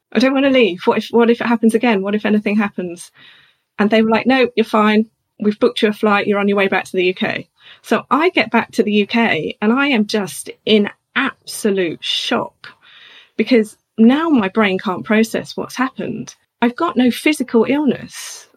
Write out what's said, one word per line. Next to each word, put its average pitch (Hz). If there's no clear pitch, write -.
I -
don't 262
wanna 277
leave. 226
What 233
if, 220
what 226
if 233
it -
happens 233
again? 220
What 202
if 214
anything 214
happens?" 185
And 208
they 220
were 220
like, 220
"No, 247
you're 214
fine. 214
We've 208
booked 240
you 214
a 208
flight. 208
You're 202
on 202
your 202
way 196
back 196
to -
the 180
U 185
K." -
So -
I 311
get -
back -
to -
the 208
U 208
K 190
and 214
I 277
am 214
just 208
in 208
absolute 196
shock, -
because 220
now 277
my 226
brain 196
can't 180
process -
what's -
happened. -
I've 240
got 339
no 247
physical 247
illness. -